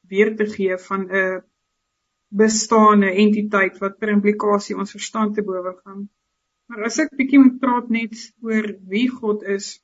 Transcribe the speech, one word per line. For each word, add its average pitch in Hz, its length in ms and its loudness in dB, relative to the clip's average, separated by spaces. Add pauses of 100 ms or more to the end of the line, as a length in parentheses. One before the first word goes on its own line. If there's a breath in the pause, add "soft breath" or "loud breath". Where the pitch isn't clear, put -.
(100)
weer 214 260 2
te 208 100 -2
gee 190 320 -4
van 190 320 -6
'n 185 320 -2 (880)
bestaande 214 760 4 (140)
entiteit 208 540 0
wat 196 200 -6
per 214 180 -4
implikasie 208 600 0
ons 196 200 -8
verstand 214 380 -4
te 214 80 -4
bowe 185 300 -8 (120)
gaan. 196 180 -16 (680)
Maar 214 140 -10
as 233 140 -4
ek 311 180 -4
bietjie 269 260 4
moet 254 180 4
praat 247 280 -2
net 226 260 -4 (260)
oor 220 280 -4 (240)
wie 247 160 0
God 214 340 -4 (140)
is 196 100 -10 (180)